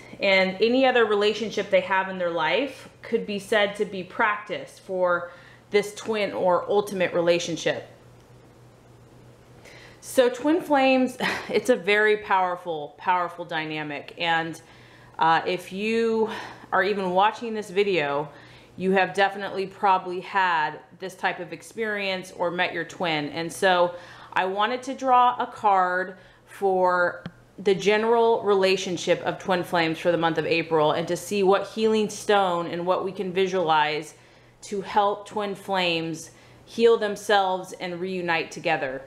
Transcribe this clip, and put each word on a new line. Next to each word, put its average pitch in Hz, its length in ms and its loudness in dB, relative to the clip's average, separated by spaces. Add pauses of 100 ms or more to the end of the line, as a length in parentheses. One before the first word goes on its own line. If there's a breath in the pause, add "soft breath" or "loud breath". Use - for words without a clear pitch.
(200 loud breath)
and 190 400 4
any 247 240 4
other 240 220 6
relationship 208 640 0
they 185 100 4
have 190 300 0
in 185 80 -8
their 175 120 -2
life 170 600 -2 (100)
could 196 260 -4
be 202 120 -6
said 202 380 0
to 208 100 -2
be 190 180 -8
practice 208 760 -4
for 180 540 -2 (380 loud breath)
this 208 240 0
twin 214 400 -4
or 175 340 2
ultimate 202 460 0
relationship. 165 720 0 (2250 loud breath)
So 247 260 2
twin 294 320 0
flames, 262 560 2 (160)
<laughs> - 160 -8
it's 214 220 2
a 240 60 4
very 208 420 2
powerful, 175 800 -2
powerful 175 480 -2
dynamic. 156 720 -6
And, 165 420 -2 (580 loud breath)
uh, 160 280 4
if 180 260 -4
you 226 560 0 (440 loud breath)
are 185 100 4
even 190 300 -2
watching 220 420 2
this 208 160 -8
video, 156 580 0 (480 loud breath)
you 185 140 0
have 185 240 2
definitely 196 520 -2
probably 185 540 0
had 170 580 0 (200)
this 185 160 -10
type 180 260 -4
of 165 140 -12
experience 196 840 -6
or 175 140 -2
met 175 240 -2
your 165 100 -4
twin. 156 460 -4
And 165 200 -6
so 180 440 2 (400 loud breath)
I 185 100 2
wanted 214 400 -2
to 262 100 -8
draw 247 440 4
a 240 80 -4
card 185 720 0 (260 loud breath)
for 180 800 2 (340)
the 196 160 2
general 220 680 4
relationship 190 800 2
of 160 160 -4
twin 180 260 0
flames 165 340 0
for 175 140 2
the 165 60 2
month 165 180 0
of 156 80 0
April 160 480 2
and 170 160 -2
to 175 80 -2
see 202 260 -2
what 196 240 4
healing 220 440 0
stone 185 560 0
and 170 180 -6
what 180 180 0
we 190 80 -4
can 185 220 -6
visualize 160 800 0 (500 soft breath)
to 196 200 -6
help 208 440 0
twin 202 280 -6
flames 165 760 -4 (360 loud breath)
heal 233 320 4
themselves 196 760 0
and 175 280 -10
reunite 175 500 -4
together. 147 560 -4